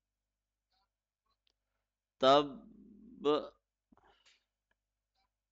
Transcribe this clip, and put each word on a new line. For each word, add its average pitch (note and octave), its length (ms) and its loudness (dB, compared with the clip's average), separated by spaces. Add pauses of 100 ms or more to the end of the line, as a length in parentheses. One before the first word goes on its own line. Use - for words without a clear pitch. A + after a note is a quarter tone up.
(2250)
तब, C#3 360 4 (3000)